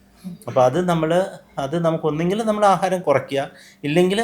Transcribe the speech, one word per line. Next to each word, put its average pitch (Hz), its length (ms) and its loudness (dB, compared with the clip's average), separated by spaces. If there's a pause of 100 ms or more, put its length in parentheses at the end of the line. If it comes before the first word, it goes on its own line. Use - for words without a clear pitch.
(480)
അപ്പോൾ 127 160 2
അത് 127 140 4 (100)
നമ്മൾ, 160 240 0 (480)
അത് 139 160 -6 (100)
നമുക്ക് 160 220 -2
ഒന്നെങ്കിൽ 170 360 -2
നമ്മൾ 214 220 0
ആഹാരം 185 360 2
കുറയ്ക്കുക, 135 400 0 (420)
ഇല്ലെങ്കിൽ 180 400 2